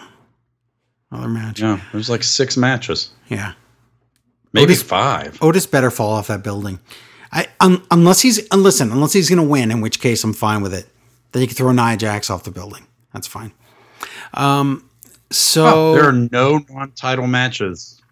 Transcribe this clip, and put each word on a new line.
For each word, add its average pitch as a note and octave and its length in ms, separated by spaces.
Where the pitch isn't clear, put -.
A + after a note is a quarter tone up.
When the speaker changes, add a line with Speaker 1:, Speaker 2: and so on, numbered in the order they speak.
Speaker 1:
other B2 160
match. A2 340
Speaker 2:
Yeah, G#2+ 180
there's, A2 180
like, A#2 140
six - 340
matches. B2 540
Speaker 1:
Yeah. G2+ 240
Speaker 2:
Maybe A#2+ 200
Speaker 1:
Otis, - 100
Speaker 2:
five. F#2 580
Speaker 1:
Otis E3 240
better C3 260
fall G#2+ 220
off G#2+ 140
that G2+ 160
building. G2+ 360
I, - 160
un-, F3+ 320
unless F3 300
he's, A3 300
uh, F#3+ 60
listen, F#3+ 340
unless C#3+ 220
he's F#3 160
gonna F3 140
win, C#3+ 280
in A#2 100
which A2 200
case A#2+ 220
I'm A2 100
fine G#2+ 280
with G2 120
it. F2+ 140
Then B2 120
you B2+ 40
can B2 80
throw B2+ 160
Nia A#2 240
Jax G#2 360
off F2+ 120
the - 80
building. F#2 360
That's G2+ 140
fine. A2 240
Um, C#3 560
so - 380
Speaker 2:
Oh, D#3+ 260
there D#3 120
are C#3+ 60
no C3+ 280
non-title C3 580
matches. B2 760